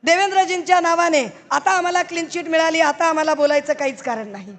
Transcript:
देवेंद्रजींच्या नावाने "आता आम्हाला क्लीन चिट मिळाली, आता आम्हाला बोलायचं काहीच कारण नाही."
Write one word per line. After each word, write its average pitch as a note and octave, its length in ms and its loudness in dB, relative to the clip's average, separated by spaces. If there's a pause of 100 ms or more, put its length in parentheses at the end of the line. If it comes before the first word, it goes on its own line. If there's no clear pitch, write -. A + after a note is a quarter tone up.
देवेंद्रजींच्या F4+ 760 2
नावाने E4 460 2 (240)
"आता C#4+ 200 0
आम्हाला F4+ 320 0
क्लीन E4+ 240 -6
चिट E4+ 220 -8
मिळाली, D#4+ 320 2
आता D4 240 2
आम्हाला D#4 300 2
बोलायचं D4 380 2
काहीच C#4 300 -4
कारण A3 260 -6
नाही." G3 300 -16